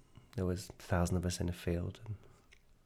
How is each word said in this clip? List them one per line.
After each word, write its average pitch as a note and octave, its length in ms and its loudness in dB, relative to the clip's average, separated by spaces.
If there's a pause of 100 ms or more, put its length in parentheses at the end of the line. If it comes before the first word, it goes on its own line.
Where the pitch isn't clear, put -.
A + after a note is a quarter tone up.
(360)
there F#2 100 0
was F2+ 240 0 (100)
a - 20 -20
thousand F2+ 360 4
of E2+ 80 0
us F2+ 160 0
in F2 80 2
a F2 40 0
field, F2 520 -2
and G#2+ 100 -8 (720)